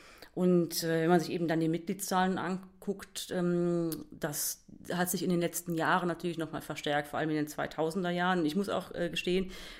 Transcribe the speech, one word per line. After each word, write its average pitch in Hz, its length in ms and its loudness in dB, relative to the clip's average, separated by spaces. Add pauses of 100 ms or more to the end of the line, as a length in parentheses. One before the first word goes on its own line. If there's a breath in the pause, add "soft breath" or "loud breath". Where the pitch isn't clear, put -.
(340 loud breath)
Und, 175 480 4
äh, 165 200 2
wenn 160 60 4
man 175 120 8
sich - 100 -2
eben 170 180 0
dann 165 120 2
die 160 80 2
Mitgliedszahlen 185 680 0
anguckt, 185 920 -6
ähm, 175 800 0
das - 560 -6 (260)
hat 180 160 2
sich 170 140 -2
in - 80 2
den 175 100 4
letzten 170 340 -2
Jahren 160 320 2
natürlich 170 300 -2
noch 156 160 -6
mal 147 80 -6
verstärkt, 147 480 -2
vor 135 100 -4
allem 156 120 0
in 151 60 0
den 147 120 -2
zweitausender 160 640 -2
Jahren. 175 340 2
Ich 151 100 0
muss 196 140 0
auch, - 260 -4
äh, 175 140 -2
gestehen, 185 420 -2 (300 loud breath)